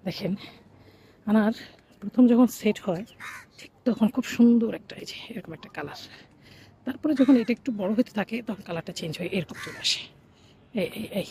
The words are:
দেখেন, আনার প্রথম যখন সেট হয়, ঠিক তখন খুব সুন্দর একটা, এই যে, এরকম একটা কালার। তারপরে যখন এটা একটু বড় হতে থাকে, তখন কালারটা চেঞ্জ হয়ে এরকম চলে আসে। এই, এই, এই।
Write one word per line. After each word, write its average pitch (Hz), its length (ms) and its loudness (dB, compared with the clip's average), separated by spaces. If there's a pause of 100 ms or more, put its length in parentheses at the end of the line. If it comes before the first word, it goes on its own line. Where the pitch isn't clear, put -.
দেখেন, 185 260 -6 (960)
আনার 214 240 4 (480)
প্রথম 208 300 4
যখন 240 160 8 (120)
সেট 208 260 0
হয়, 180 180 -2 (540)
ঠিক - 140 -20 (160)
তখন 220 280 2
খুব 254 100 -2 (100)
সুন্দর 233 440 6
একটা, - 220 -18
এই - 80 -12
যে, - 80 -16 (160)
এরকম 175 240 -12
একটা - 180 -20
কালার। 147 240 -10 (880)
তারপরে 302 340 -4
যখন 269 220 8
এটা 233 160 -2
একটু - 120 -6 (100)
বড় 196 180 -2
হতে 247 220 0
থাকে, 208 160 -4 (120)
তখন 196 200 -10
কালারটা 170 320 -8
চেঞ্জ 165 200 -8
হয়ে 180 180 -6
এরকম - 280 -6
চলে - 200 -14
আসে। - 160 -2 (800)
এই, 170 60 0 (120)
এই, 220 80 -8 (140)
এই। - 100 -6